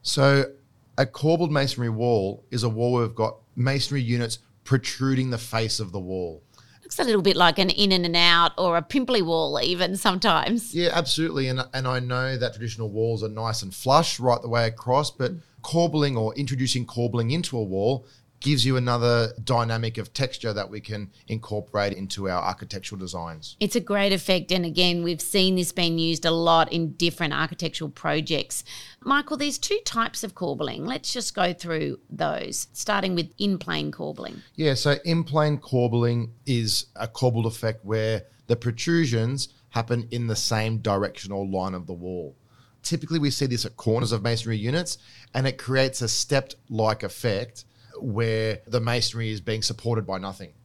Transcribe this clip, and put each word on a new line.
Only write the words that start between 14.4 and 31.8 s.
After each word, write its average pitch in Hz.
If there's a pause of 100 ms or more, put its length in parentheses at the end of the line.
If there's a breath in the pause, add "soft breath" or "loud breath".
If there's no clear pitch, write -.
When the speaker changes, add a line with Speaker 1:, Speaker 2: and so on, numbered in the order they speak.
Speaker 1:
the -
way 117
across, 127
but 127 (320 soft breath)
corbelling 151
or 110
introducing 127
corbelling 117
into 165
a 113
wall 104 (360 soft breath)
gives 135
you 131
another 120 (120)
dynamic 113
of 101
texture 123
that 101
we 104
can 104 (200 soft breath)
incorporate 104
into 95
our 90
architectural 92
designs. 85
Speaker 2:
It's 208
a 226
great 202
effect. 185
And 180
again, 175
we've 170
seen 190
this 180
being 170
used 165
a 165
lot 165
in 165
different 165
architectural 160
projects. 151 (360 loud breath)
Michael, 285
there's 285
two 415
types -
of 196
corbelling. 143
Let's -
just -
go 180
through 160 (100)